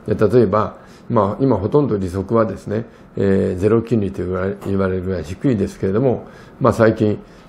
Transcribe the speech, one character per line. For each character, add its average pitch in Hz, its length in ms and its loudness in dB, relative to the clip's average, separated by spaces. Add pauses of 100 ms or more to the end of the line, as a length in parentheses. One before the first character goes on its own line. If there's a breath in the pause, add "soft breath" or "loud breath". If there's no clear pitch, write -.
で、 - 80 -2
例 113 260 4
え 110 40 4
ば、 101 320 0 (320 loud breath)
ま 104 300 0
あ、 131 40 -2
今 127 140 2
ほ 95 120 -4
と 147 120 2
ん 143 60 0
ど 110 100 -2
利 95 120 -4
息 95 240 -4
は 113 120 2
で 101 120 -6
す - 80 -20
ね、 110 200 -4 (300 loud breath)
え 98 400 0
ー、 90 40 -8
ゼ 101 100 2
ロ 113 140 4
金 117 160 0
利 98 120 -2
と 92 140 -6
言 90 60 -6
わ 92 160 -2
れ、 101 80 -4 (100)
言 98 140 -2
わ 95 80 0
れ 92 80 -2
る 92 80 -4
ぐ 92 80 -4
ら 90 80 -4
い 80 40 -6
低 92 280 -4
い 117 60 0
で 101 100 0
す - 120 -16
け 104 80 -2
れ 95 60 0
ど 110 80 0
も、 127 240 0 (340 loud breath)
ま 120 120 4
あ、 - 20 2
最 110 220 4
近、 107 240 0 (300 loud breath)